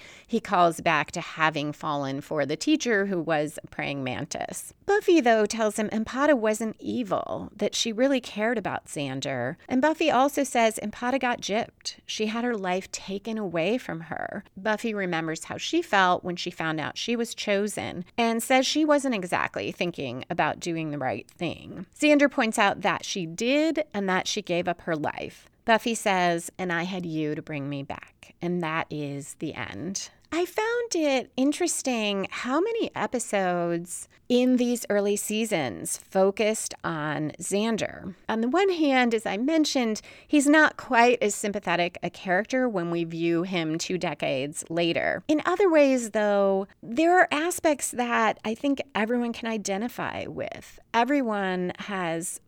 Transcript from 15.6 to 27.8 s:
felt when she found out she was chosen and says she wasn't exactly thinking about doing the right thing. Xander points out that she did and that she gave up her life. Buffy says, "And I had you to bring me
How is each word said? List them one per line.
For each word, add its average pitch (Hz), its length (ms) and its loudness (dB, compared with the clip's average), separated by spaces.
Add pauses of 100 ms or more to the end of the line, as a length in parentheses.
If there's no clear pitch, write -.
felt 185 440 4
when 175 120 -4
she 180 140 -6
found 160 280 -4
out 135 200 -6
she 233 180 -2
was 233 180 -4
chosen 202 680 -2 (140)
and 233 240 2
says 262 240 4
she 302 180 2
wasn't 277 300 4
exactly 160 580 -2
thinking 135 560 -6
about 170 320 0
doing 165 300 -4
the 147 80 -6
right 120 320 -4
thing. 165 560 -10 (120)
Xander 294 320 6
points 226 280 0
out 202 240 2
that 180 240 -2
she 185 180 -4
did 285 600 0 (100)
and 202 120 -2
that 185 220 0
she 202 140 -4
gave 175 260 -2
up 175 140 -4
her 165 140 -2
life. - 520 -8 (180)
Buffy 226 280 2
says, 180 640 0
"And 180 160 -4
I 170 120 -2
had 185 200 -6
you 156 300 -2
to 151 80 -8
bring 143 260 -8
me 143 140 -6